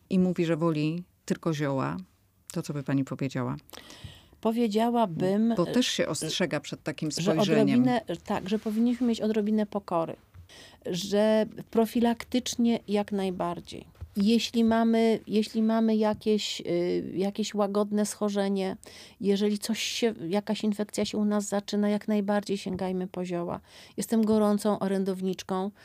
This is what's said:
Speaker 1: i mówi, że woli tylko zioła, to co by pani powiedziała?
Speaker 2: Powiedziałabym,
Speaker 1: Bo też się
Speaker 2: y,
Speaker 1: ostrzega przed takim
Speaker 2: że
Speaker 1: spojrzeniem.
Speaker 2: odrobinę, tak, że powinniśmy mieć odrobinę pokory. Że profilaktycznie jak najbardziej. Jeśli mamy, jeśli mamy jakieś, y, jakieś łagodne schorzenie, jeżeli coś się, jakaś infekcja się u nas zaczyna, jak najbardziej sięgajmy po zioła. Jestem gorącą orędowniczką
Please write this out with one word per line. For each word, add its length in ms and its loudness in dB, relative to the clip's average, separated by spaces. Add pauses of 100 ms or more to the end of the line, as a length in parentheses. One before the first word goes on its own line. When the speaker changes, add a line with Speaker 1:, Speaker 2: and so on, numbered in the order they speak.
Speaker 1:
i 100 2
mówi, 260 2
że 120 2
woli 460 0 (220)
tylko 280 -2
zioła, 440 -2 (560)
to 80 -4
co 120 -8
by 100 -6
pani 200 0
powiedziała? 520 -4 (840)
Speaker 2:
Powiedziałabym, 1160 2
Speaker 1:
Bo 80 2
też 220 0
się 160 0
Speaker 2:
y, 60 0
Speaker 1:
ostrzega 500 -2
przed 240 -10
takim 280 -4
Speaker 2:
że 100 -4
Speaker 1:
spojrzeniem. 400 4 (200)
Speaker 2:
odrobinę, 200 2 (240)
tak, 240 -4
że 100 0
powinniśmy 480 0
mieć 140 0
odrobinę 440 0
pokory. 500 -4 (720)
Że 600 2 (260)
profilaktycznie 1160 0
jak 240 0
najbardziej. 760 -4 (280)
Jeśli 480 2
mamy, 640 4
jeśli 340 0
mamy 340 4
jakieś, 680 0
y, 540 0
jakieś 400 -2
łagodne 500 2
schorzenie, 720 -2 (440)
jeżeli 380 2
coś 240 -4
się, 300 0 (160)
jakaś 340 -2
infekcja 420 -2
się 120 -6
u 80 0
nas 220 0
zaczyna, 420 0
jak 180 -2
najbardziej 500 0
sięgajmy 500 -4
po 180 -6
zioła. 340 -4 (380)
Jestem 280 0
gorącą 540 2
orędowniczką 920 -2 (140)